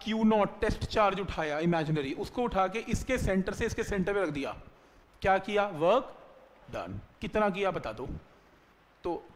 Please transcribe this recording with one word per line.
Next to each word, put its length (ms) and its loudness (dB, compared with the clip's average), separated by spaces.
क्यू 220 0
नॉट, 380 4
टेस्ट 240 0
चार्ज 340 2
उठाया 400 -4
imaginary, 540 2
उसको 300 -4
उठा 240 2
के 120 -6
इसके 380 -2
center 360 0
से 120 -2
इसके 180 -2
center 300 0
पे 80 0
रख 80 0
दिया, 280 -6
क्या 160 6
किया? 300 0
Work 500 2
done। 280 -8
कितना 280 2
किया 220 0
बता 220 -6
दो। 160 -8
तो 320 -6